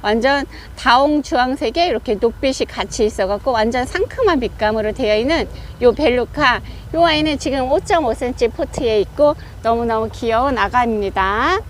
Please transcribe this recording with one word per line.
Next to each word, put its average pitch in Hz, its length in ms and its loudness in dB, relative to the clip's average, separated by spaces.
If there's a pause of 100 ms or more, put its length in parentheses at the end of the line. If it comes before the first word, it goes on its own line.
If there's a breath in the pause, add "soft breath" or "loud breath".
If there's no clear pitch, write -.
완전 254 440 2 (300 loud breath)
다홍 277 460 4
주황색에 277 640 0
이렇게 233 280 -2
녹빛이 247 520 0
같이 - 380 -2
있어갖고 208 460 -2
완전 233 340 0
상큼한 370 540 0
빛감으로 214 540 -2
되어 214 220 0
있는 254 320 0 (340 loud breath)
요 240 120 6
벨루카. 247 680 2 (340 loud breath)
요 339 100 6
아이는 302 320 2
지금 269 340 -2
오점오 320 440 0
센치 247 340 -2
포트에 233 520 -2
있고 294 340 2 (260 loud breath)
너무너무 226 500 0
귀여운 240 460 0
아가입니다. 214 1000 0 (100)